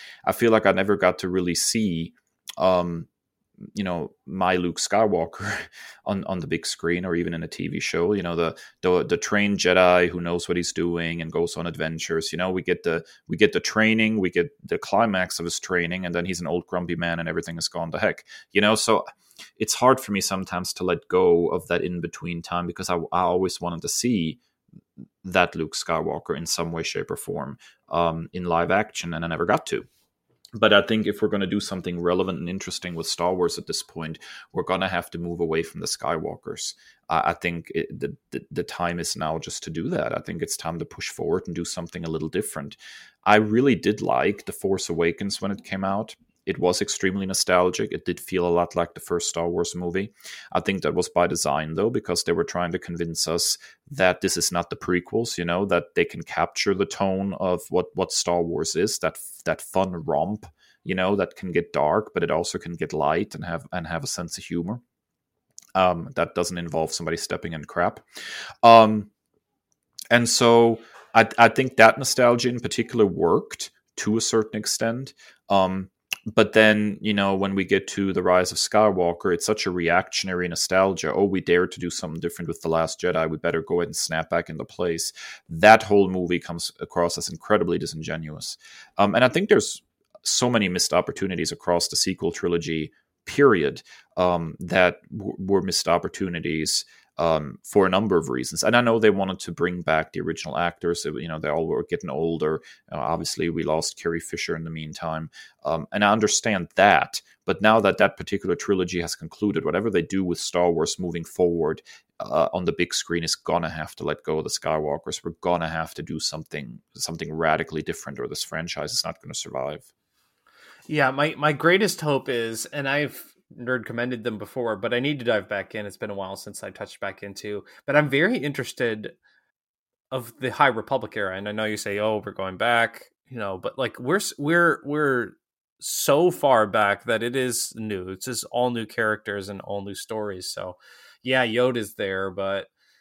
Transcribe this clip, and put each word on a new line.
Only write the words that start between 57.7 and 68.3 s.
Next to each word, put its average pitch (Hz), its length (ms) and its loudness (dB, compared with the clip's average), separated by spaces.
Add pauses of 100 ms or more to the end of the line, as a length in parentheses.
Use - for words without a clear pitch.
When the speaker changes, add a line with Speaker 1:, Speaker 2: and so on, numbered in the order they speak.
Speaker 1:
what 92 180 -2
Star 87 300 0
Wars 82 340 -2
is, 95 240 0
that, 82 200 -2 (260)
that 82 160 -2
fun 95 300 0 (120)
romp, 82 440 -2 (360)
you 92 120 -4
know, 92 200 2
that 98 200 -2
can 92 160 -8
get 82 220 -2
dark, 76 380 2
but 85 120 -2
it 78 80 0
also 82 260 -2
can 85 160 -8
get 78 180 -6
light 78 440 0
and - 100 -10
have, 85 260 -8
and 90 140 -6
have 82 180 -6
a - 40 -8
sense - 320 -8
of - 40 -14
humor. 87 380 -6 (920)
Um, 90 400 2
that 85 180 0
doesn't 87 240 -2
involve 82 340 -4
somebody 82 260 -4
stepping 85 360 -8
in 76 120 -10
crap. 90 340 -2 (640)